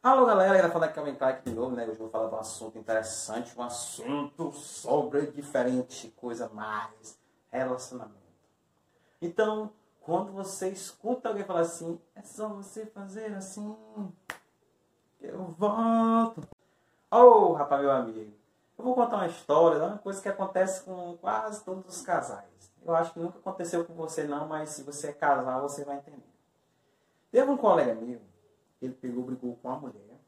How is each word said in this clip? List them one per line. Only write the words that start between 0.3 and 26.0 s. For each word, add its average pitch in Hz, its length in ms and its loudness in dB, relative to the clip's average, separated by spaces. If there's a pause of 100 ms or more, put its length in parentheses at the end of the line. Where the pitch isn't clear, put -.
galera, 185 220 6
fala 165 160 2
aqui, - 80 -6
Calvin 147 180 -6
Clark 131 340 -2
de 117 80 -6
novo, 123 200 -4
né? 117 80 -4
Hoje 110 80 -6
eu 107 60 -8
vou 113 120 -10
falar 110 200 -2
de 110 40 -8
um 110 60 -6
assunto - 400 -12
interessante, 110 760 -6
um 120 60 -10
assunto 143 920 -8
sobre 147 760 -2
diferente, 127 880 -4
coisa 117 320 -8
mais, 107 720 -10 (320)
relacionamento. 127 680 -6 (1040)
Então, 214 500 -2 (300)
quando 190 300 -2
você 190 380 -6
escuta 226 600 -6
alguém 202 140 -4
falar 175 160 -2
assim, 170 420 -4 (140)
"É 202 80 -20
só 214 240 -12
você 208 400 -12
fazer 202 480 -12
assim, 208 420 -12 (1400)
que - 80 -16
eu 185 160 -10 (160)
volto." 226 800 2 (680)
Ô, 226 420 12
rapaz, 143 300 0
meu 139 80 4
amigo, 110 420 -2 (460)
eu 220 40 -12
vou 254 120 0
contar 233 220 2
uma 180 100 -2
história, 160 580 4
uma 208 140 -6
coisa 196 200 -8
que - 80 -8
acontece 190 540 -2
com 180 400 -12
quase 214 420 -4
todos 185 220 -10
os - 160 -16
casais. - 460 -4 (380)
Eu 165 100 0
acho 165 160 0
que - 80 -14
nunca 170 200 -8
aconteceu 175 440 -4
com 170 100 -10
você 160 300 -6
não, 147 240 -4
mas 156 220 -6
se - 120 -12
você 143 260 -10
é 143 40 -6
casal, 131 500 0
você 143 220 -6
vai 139 140 -8
entender. 139 260 -18 (1080)